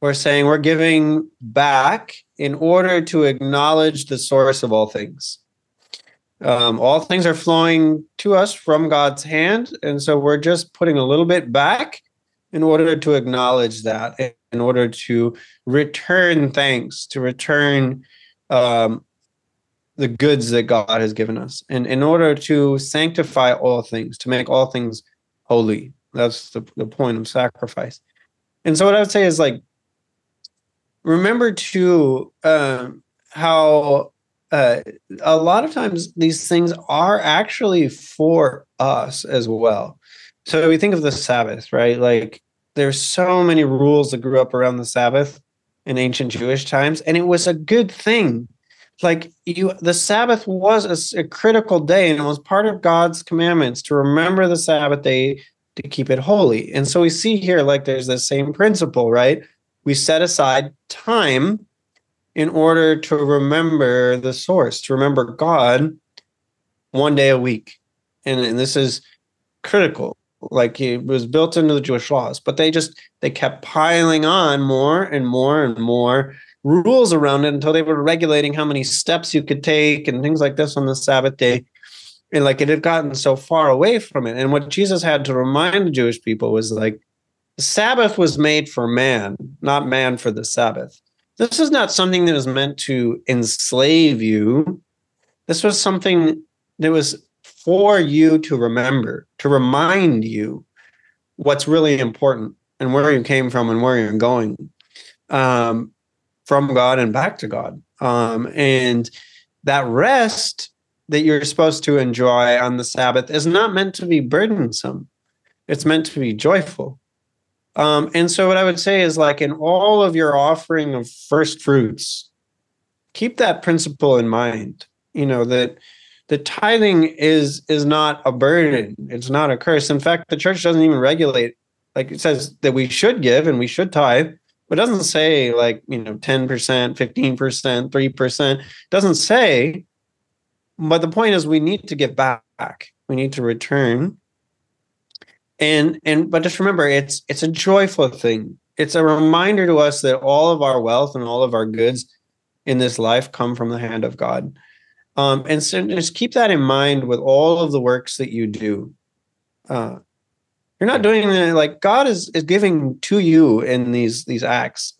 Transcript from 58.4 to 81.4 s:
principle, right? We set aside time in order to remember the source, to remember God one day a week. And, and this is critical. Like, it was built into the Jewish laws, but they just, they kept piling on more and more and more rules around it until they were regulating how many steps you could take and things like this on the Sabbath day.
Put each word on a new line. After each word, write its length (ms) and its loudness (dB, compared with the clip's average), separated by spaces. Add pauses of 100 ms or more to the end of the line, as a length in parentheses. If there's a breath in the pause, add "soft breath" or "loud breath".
principle, 580 0
right? 320 2 (420 loud breath)
We 100 0
set 260 0
aside 540 0 (160)
time 760 -2 (680)
in 160 -2
order 500 4
to 160 -2
remember 1000 2
the 160 -6
source, 480 -2
to 100 -4
remember 320 0
God 720 0 (920)
one 240 0
day 160 4
a 80 4
week. 420 -6 (460)
And, 140 -2
and 180 -2
this 180 -2
is 240 -2 (640 soft breath)
critical. 560 -2 (240)
Like, 360 -2
it 280 -4
was 200 -2
built 300 0
into 160 2
the 80 0
Jewish 300 -4
laws, 280 -2
but 200 -6
they 120 2
just, 300 -4 (200 loud breath)
they 100 -4
kept 320 -6
piling 640 2
on 340 2
more 440 2
and 220 -4
more 380 2
and 140 -4
more 560 0 (280 loud breath)
rules 500 2
around 340 2
it 80 0
until 180 -2
they 100 2
were 200 -2
regulating 500 0
how 140 -4
many 180 -4
steps 480 -4
you 100 0
could 220 -6
take 420 0
and 160 -4
things 200 0
like 140 -2
this 200 -2
on 80 -2
the 100 -2
Sabbath 440 0
day. 260 0 (680 loud breath)